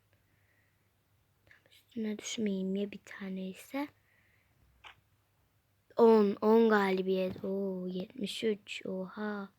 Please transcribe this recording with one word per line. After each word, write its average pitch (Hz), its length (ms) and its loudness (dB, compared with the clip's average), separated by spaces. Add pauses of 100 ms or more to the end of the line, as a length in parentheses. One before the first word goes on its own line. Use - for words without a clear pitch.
(1700)
Üstüne 214 480 -6
düşmeyeyim 190 580 -2
ya 202 140 -4
bir 202 140 -16
tane 190 440 -10
ise. 277 400 -8 (2000)
On, 220 440 6
on 226 280 6
galibiyet. 190 760 0
Oo, 190 420 -4
yetmiş 190 580 -6
üç. - 420 -4
Oha. 196 640 -8 (100)